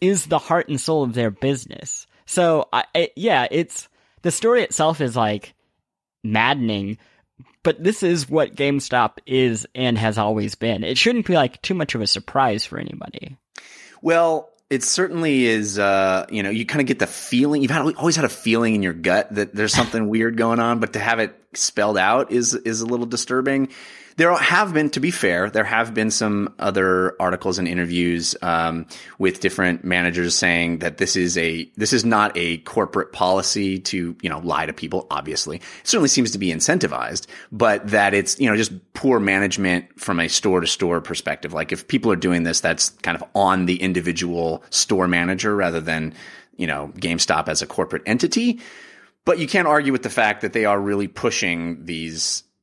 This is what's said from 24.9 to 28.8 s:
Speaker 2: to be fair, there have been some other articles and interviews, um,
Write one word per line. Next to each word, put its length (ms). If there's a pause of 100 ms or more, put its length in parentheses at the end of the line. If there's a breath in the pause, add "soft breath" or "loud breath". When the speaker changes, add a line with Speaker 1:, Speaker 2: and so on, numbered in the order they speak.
Speaker 2:
to 100
be 100
fair, 380
there 160
have 300
been 160
some 480
other 600
articles 400
and 80
interviews, 760
um, 440 (320 loud breath)